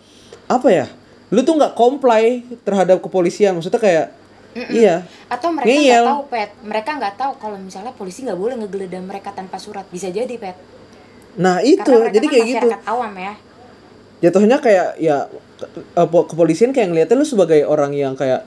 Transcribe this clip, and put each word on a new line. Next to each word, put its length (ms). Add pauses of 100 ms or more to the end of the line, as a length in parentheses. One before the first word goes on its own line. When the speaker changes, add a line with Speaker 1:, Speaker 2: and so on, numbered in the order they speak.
(480)
Speaker 1:
apa 240
ya, 140 (420)
lu 160
tuh 160
nggak 160
comply 640 (240)
terhadap 400
kepolisian, 500
maksudnya 300
kayak, 220 (500)
Speaker 2:
Mm-mm. 160
Speaker 1:
iya. 320 (240)
Speaker 2:
Atau 240
mereka 160
nggak 160
Speaker 1:
Ngeyel. 240
Speaker 2:
tahu, 140 (100)
Pet. 180 (140)
Mereka 320
nggak 240
tahu 160
kalau 240
misalnya 320
polisi 320
nggak 160
boleh 160
ngegeledah 480
mereka 320
tanpa 240
surat. 320
Bisa 160
jadi, 240
Pet. 240 (800)
Speaker 1:
Nah, 240
itu, 240
Speaker 2:
Karena 160
mereka 160
Speaker 1:
jadi 80
Speaker 2:
kan 80
Speaker 1:
kayak 160
gitu. 160
Speaker 2:
masyarakat 240
awam, 300
ya. 160 (880)
Speaker 1:
Jatuhnya 360
kayak, 300 (140)
ya, 260 (300)
ke-, 100 (300)
eh, 100
po-, 160
kepolisian 460
kayak 240
ngeliatnya 240
lu 80
sebagai 400
orang 260
yang 240
kayak, 320